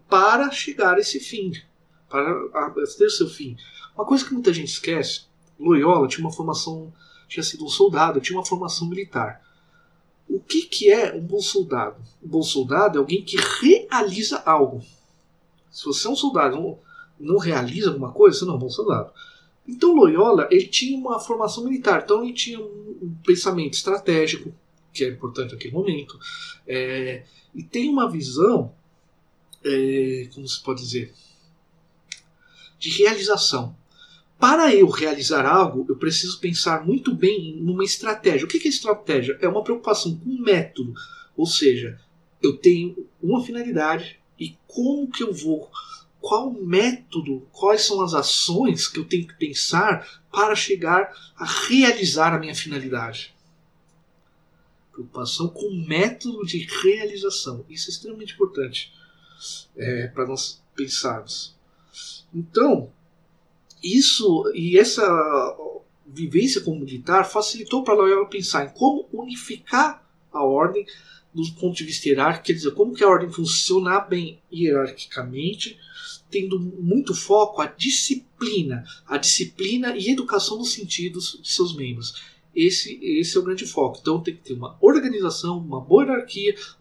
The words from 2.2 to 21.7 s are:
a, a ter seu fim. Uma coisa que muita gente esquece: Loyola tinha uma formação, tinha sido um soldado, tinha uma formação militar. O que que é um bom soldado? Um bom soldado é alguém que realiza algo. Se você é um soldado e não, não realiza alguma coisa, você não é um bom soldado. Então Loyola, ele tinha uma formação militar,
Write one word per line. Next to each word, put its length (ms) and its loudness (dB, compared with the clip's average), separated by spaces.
a, 140 -4
a 20 -6
ter 120 6
seu 180 -2
fim. 300 -12
Uma 120 -6
coisa 200 2
que 80 -6
muita 200 2
gente 160 -6
esquece: 560 -6
Loyola 480 4
tinha 180 -6
uma 80 -6
formação, 580 -8
tinha 160 -8
sido 220 -8
um 40 -10
soldado, 520 4
tinha 180 -4
uma 60 -6
formação 420 -4
militar. 560 -6
O 120 -4
que 240 -2
que 260 4
é 240 6
um 80 -8
bom 200 -4
soldado? 600 -2
Um 60 -14
bom 120 0
soldado 560 2
é 20 2
alguém 220 0
que 160 -8
realiza 1080 2
algo. 360 4
Se 160 -14
você 220 -4
é 20 -2
um 60 0
soldado 400 0
e 40 -6
não, 200 -6
não 180 0
realiza 520 0
alguma 220 -6
coisa, 280 8
você 60 -4
não 80 -4
é 20 -2
um 40 -4
bom 100 -6
soldado. 420 -4
Então 260 4
Loyola, 560 6
ele 160 6
tinha 320 -2
uma 220 -4
formação 460 -4
militar, 380 2